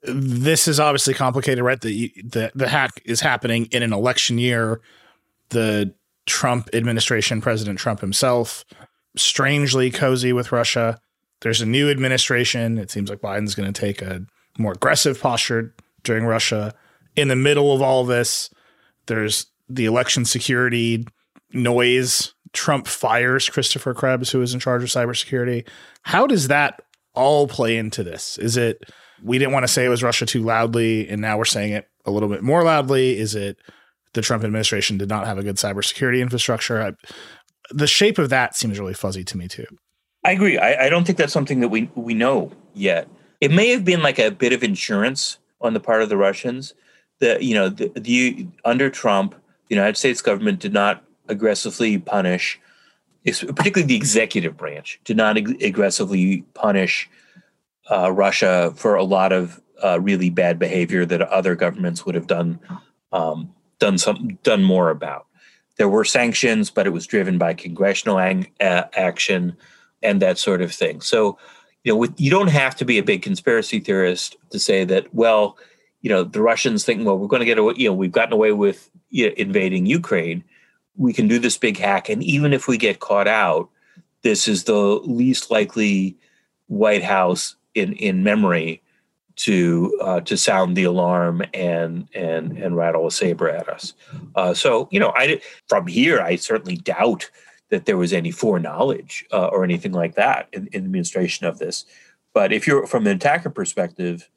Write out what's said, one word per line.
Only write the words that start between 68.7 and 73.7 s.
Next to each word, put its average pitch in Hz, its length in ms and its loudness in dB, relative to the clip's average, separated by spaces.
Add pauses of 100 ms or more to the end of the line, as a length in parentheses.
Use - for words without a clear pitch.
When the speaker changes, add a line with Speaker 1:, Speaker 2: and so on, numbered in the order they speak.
Speaker 2:
action 90 640 -2 (460)
and 104 200 2
that 92 140 2
sort 92 260 0
of 82 100 -4
thing. 80 280 -4
So, 110 380 0 (460)
you 120 80 2
know, 107 40 4
with, 113 240 -2
you 139 100 2
don't 190 200 4
have 135 260 2
to - 80 -4
be 120 140 2
a 98 60 0
big 101 180 0
conspiracy 110 560 0